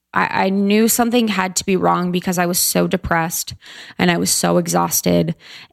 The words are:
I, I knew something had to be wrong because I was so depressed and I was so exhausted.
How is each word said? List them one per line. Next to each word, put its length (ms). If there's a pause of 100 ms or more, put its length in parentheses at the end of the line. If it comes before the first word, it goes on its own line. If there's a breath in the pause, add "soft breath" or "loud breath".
(140)
I, 320
I 40
knew 380
something 400
had 280
to 100
be 100
wrong 360
because 260
I 80
was 140
so 260
depressed 680 (420 loud breath)
and 140
I 60
was 120
so 300
exhausted. 760 (360 loud breath)